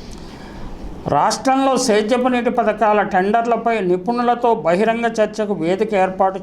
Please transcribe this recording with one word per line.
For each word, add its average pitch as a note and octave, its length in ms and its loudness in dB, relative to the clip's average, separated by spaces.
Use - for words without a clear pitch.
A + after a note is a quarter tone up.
రాష్ట్రంలో C4 680 2
సేద్యపు A#3+ 520 2
నీటి B3 220 0
పథకాల G#3+ 520 2
టెండర్లపై A3 800 0
నిపుణులతో A#3 760 2
బహిరంగ G#3+ 520 0
చర్చకు G#3+ 460 0
వేదిక F#3+ 420 0
ఏర్పాటు F#3+ 480 0